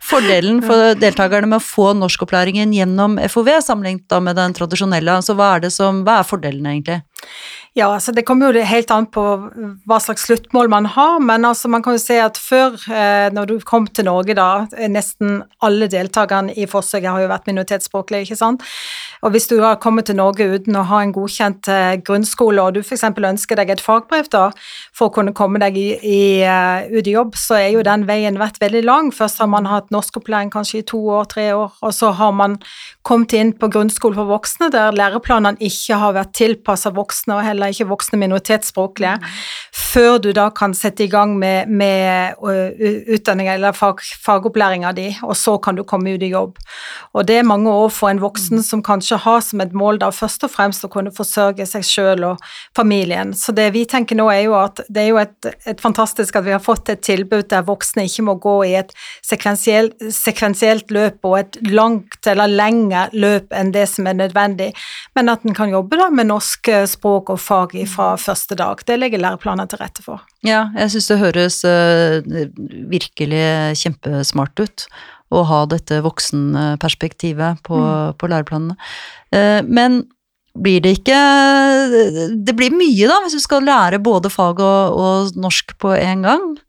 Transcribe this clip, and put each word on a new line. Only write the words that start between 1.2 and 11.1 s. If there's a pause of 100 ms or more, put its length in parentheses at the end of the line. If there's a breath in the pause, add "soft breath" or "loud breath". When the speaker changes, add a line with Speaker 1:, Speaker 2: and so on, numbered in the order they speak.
Speaker 1:
med
å
få
norskopplæringen
gjennom
F
O
V,
sammenlignet
da
med
den
tradisjonelle,
altså
hva
er
det
som,
hva
er
fordelene
egentlig? (720 loud breath)
Speaker 2:
Ja,
altså
det
kommer
jo
det
helt
an
på (600)
hva
slags
sluttmål
man
har,